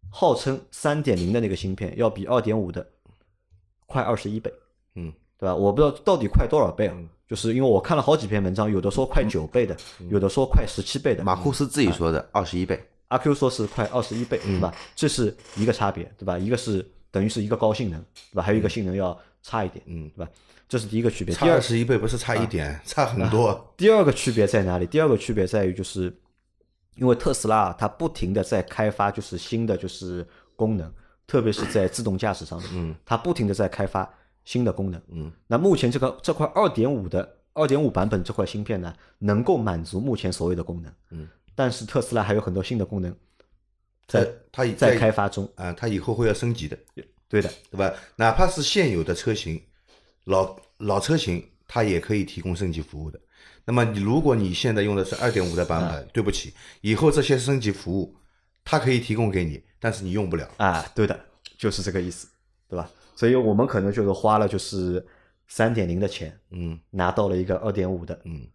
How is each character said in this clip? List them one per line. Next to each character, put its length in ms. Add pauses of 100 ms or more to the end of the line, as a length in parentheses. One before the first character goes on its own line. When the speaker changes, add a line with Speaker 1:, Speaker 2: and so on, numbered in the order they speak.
Speaker 1:
号 260
称 240 (120)
三 300
点 140
零 160
的 80
那 80
个 80
芯 180
片 240
要 120
比 160
二 160
点 180
五 100
的 160 (1000)
快 160
二 160
十 120
一 120
倍， 120 (420)
Speaker 2:
嗯。 180 (240)
Speaker 1:
对 100
吧？ 80
我 160
不 100
知 80
道 140
到 140
底 100
快 180
多 140
少 100
倍 180
啊， 100
Speaker 2:
嗯。 100 (220)
Speaker 1:
就 40
是 200
因 100
为 60
我 100
看 160
了 80
好 140
几 100
篇 160
文 100
章， 160
有 120
的 100
说 140
快 180
九 240
倍 180
的， 120 (240)
Speaker 2:
嗯。 80
Speaker 1:
有 100
的 80
说 180
快 220
十 140
七 180
倍 160
的。 80
Speaker 3:
马 100
库 200
斯 120
自 140
己 140
说 180
的 220
二 100
十 140
一 80
倍。 180 (260)
Speaker 1:
阿 80
Q 160
说 160
是 160
快 200
二 180
十 120
一 80
倍， 220
Speaker 2:
嗯。 80
Speaker 1:
对 60
吧？ 160 (200)
这 120
是 280 (200)
一 100
个 80
差 180
别， 120 (120)
对 80
吧？ 140
一 100
个 80
是 320 (220)
等 160
于 20
是 140
一 60
个 100
高 160
性 160
能， 100 (320)
对 40
吧？ 80
还 80
有 80
一 20
个 80
性 160
能 100
要 220 (240)
差 240
一 40
点， 180
Speaker 2:
嗯。 220
Speaker 1:
对 140
吧？ 80 (360)
这 100
是 80
第 100
一 60
个 80
区 160
别。 80
Speaker 2:
差 160
二 100
十 180
一 60
Speaker 1:
第 100
二 40
Speaker 2:
倍 40
不 60
是 120
差 160
一 100
点， 240
Speaker 1:
啊。 160
Speaker 2:
差 200
很 260
多。 160
Speaker 1:
啊， 140 (140)
第 140
二 140
个 100
区 180
别 140
在 160
哪 160
里？ 80
第 160
二 80
个 80
区 160
别 140
在 180
于， 80
就 100
是 320 (840)
因 100
为 80
特 180
斯 140
拉 320
它 80
不 220
停 220
地 120
在 180
开 300
发 180
就 120
是 160
新 280
的 100
就 120
是 400 (280)
功 220
能， 160 (320)
特 160
别 100
是 200
在 160
自 160
动 120
驾 160
驶 140
上 160
面， 120
Speaker 2:
嗯。 300
Speaker 1:
它 140
不 160
停 140
地 80
在 120
开 200
发 200 (380)
新 180
的 80
功 200
能。 180
Speaker 2:
嗯。 220 (160)
Speaker 1:
那 100
目 180
前 140
这 80
个， 240
这 100
块 220
二 160
点 220
五 180
的， 280 (160)
二 120
点 160
五 80
版 180
本 160
这 80
块 140
芯 180
片 160
呢， 140 (240)
能 260
够 140
满 260
足 160
目 160
前 160
所 200
有 40
的 80
功 160
能。 140 (160)
Speaker 2:
嗯。 180 (280)
Speaker 1:
但 140
是 140
特 180
斯 140
拉 80
还 120
有 40
很 140
多 100
新 140
的 80
功 160
能 120 (920)
在， 160
Speaker 2:
它， 400
它 20
以， 100
Speaker 1:
在 200
开 160
发 160
中。 280
Speaker 2:
啊， 180
它 160
以 100
后 160
会 100
要 80
升 200
级 160
的。 80 (500)
Speaker 1:
对 140
的。 100 (180)
Speaker 2:
对 80
吧？ 160 (220)
哪 160
怕 160
是 160
现 280
有 120
的 100
车 200
型， 280 (600)
老， 320 (220)
老 240
车 160
型 280 (220)
它 160
也 160
可 160
以 80
提 160
供 160
升 160
级 100
服 220
务 80
的。 80 (460)
那 80
么 100
你， 160
如 220
果 120
你 200
现 200
在 100
用 120
的 80
是 140
二 120
点 160
五 80
的 120
版 160
本， 200
Speaker 1:
啊。 20 (100)
Speaker 2:
对 100
不 80
起， 220 (260)
以 160
后 160
这 100
些 160
升 220
级 140
服 260
务 160 (480)
它 160
可 100
以 120
提 120
供 160
给 140
你， 180 (200)
但 100
是 100
你 100
用 180
不 80
了。 180
Speaker 1:
啊， 260 (140)
对 100
的， 140 (380)
就 120
是 140
这 80
个 100
意 80
思， 160 (440)
对 100
吧？ 100 (280)
所 100
以 80
我 180
们 140
可 140
能 100
就 100
是 120
花 240
了 100
就 100
是 480 (440)
三 240
点 120
零 140
的 80
钱， 320 (120)
Speaker 2:
嗯。 280 (100)
Speaker 1:
拿 220
到 160
了 80
一 80
个 140
二 120
点 220
五 140
的 180
Speaker 2:
嗯。 320